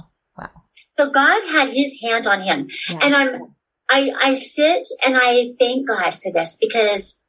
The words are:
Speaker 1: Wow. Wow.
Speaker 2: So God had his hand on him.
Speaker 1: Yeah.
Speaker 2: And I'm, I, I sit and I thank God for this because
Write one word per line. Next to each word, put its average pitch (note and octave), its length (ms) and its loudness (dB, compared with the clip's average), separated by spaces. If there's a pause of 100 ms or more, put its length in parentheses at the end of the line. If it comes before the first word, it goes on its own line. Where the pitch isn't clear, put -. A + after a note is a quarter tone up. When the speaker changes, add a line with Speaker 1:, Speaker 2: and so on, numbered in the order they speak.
(380)
Speaker 1:
Wow. - 60 -14 (100)
Wow. - 80 -20 (340)
Speaker 2:
So C#4+ 140 2
God D#4 400 2
had D4+ 200 2
his C#4 300 -2
hand A3+ 260 -2
on G3+ 160 0
him. F#3 260 -4 (200)
Speaker 1:
Yeah. E3+ 140 -8
Speaker 2:
And C#4+ 120 4
I'm, C4 400 -2 (360)
I, C4+ 260 2
I C4+ 180 2
sit D4+ 520 2 (180)
and C4 120 2
I B3 420 2
thank C4 300 0
God F#3 260 -2
for - 180 -10
this E3 260 -2
because G#3 720 -2